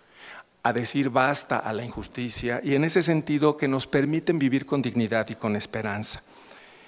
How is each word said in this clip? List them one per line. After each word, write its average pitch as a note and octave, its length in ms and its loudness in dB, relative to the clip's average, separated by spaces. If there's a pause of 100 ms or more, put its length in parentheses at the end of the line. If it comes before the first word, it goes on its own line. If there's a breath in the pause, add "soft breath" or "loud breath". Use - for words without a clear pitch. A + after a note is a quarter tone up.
(640 loud breath)
a A#2+ 80 2
decir B2 380 0
basta C3 480 2
a A2 160 -4
la G#2+ 100 -4
injusticia, A#2+ 800 -4
y C#3 120 0
en C#3+ 100 4
ese E3 160 2
sentido D3+ 560 2
que D3 100 0
nos C3+ 200 0
permiten D#3+ 520 2
vivir C3+ 260 2
con C#3+ 160 0
dignidad A2 480 0
y A2 60 -8
con G#2+ 220 -2
esperanza. G#2+ 640 -4 (640 loud breath)